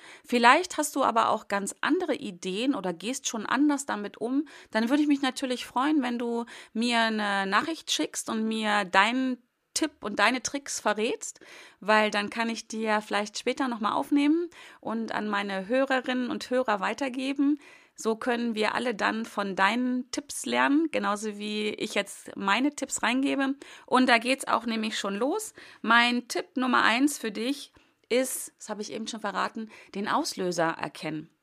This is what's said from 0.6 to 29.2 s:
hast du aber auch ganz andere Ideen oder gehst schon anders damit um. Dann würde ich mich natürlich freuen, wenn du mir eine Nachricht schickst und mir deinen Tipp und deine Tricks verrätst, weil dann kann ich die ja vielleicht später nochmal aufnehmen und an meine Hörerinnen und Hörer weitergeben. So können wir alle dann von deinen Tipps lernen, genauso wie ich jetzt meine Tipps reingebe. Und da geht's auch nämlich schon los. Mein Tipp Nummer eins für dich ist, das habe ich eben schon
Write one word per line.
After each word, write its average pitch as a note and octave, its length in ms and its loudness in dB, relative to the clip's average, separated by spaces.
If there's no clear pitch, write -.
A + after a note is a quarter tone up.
hast D4+ 160 -2
du C#4+ 80 0
aber A3 280 2
auch - 180 -2
ganz G3+ 320 -2
andere D#4+ 340 2
Ideen G#3 640 -4
oder F#3 160 -2
gehst F#3+ 340 -6
schon A3 200 -6
anders C#4 380 2
damit G#3 340 -6
um. C4+ 280 -2
Dann A3+ 180 0
würde D4 140 4
ich D4 60 2
mich C#4+ 120 4
natürlich B3+ 460 -2
freuen, C#4+ 360 2
wenn A#3+ 180 -2
du A#3 240 -2
mir A#3 280 2
eine G#3 460 0
Nachricht C4+ 440 0
schickst - 400 -2
und A3 160 0
mir G#3+ 380 2
deinen A#3 540 2
Tipp - 280 -2
und G#3 180 -4
deine B3 220 4
Tricks - 380 -6
verrätst, A3 600 -2
weil G#3+ 300 4
dann G#3 200 -2
kann A3+ 180 -4
ich A3+ 200 -6
die A3 140 -6
ja G#3+ 180 2
vielleicht G#3+ 380 -4
später B3+ 300 -2
nochmal A3 240 -2
aufnehmen D4 560 2
und A3 320 -6
an G#3+ 160 -2
meine G3+ 380 -2
Hörerinnen B3+ 640 0
und - 180 -6
Hörer B3 320 0
weitergeben. C4+ 800 0
So A3 200 -2
können A#3 380 -2
wir G#3+ 200 0
alle A#3+ 200 -2
dann G#3 300 0
von G3+ 300 -4
deinen B3 560 2
Tipps - 360 -8
lernen, C4+ 440 4
genauso G#3 480 -2
wie G#3+ 300 -2
ich - 260 -4
jetzt - 420 -6
meine A3 380 2
Tipps - 280 -6
reingebe. C4+ 520 2
Und B3+ 220 4
da A#3 100 8
geht's B3 300 0
auch A3+ 180 2
nämlich A3 320 -2
schon G3 160 -4
los. C#4+ 400 -2
Mein A#3+ 440 4
Tipp - 300 -6
Nummer B3 260 2
eins B3 360 4
für A3+ 120 -4
dich A3+ 420 -6
ist, - 500 0
das - 100 -18
habe G#3 140 -8
ich G#3 100 -10
eben A3 140 -8
schon A3 140 -10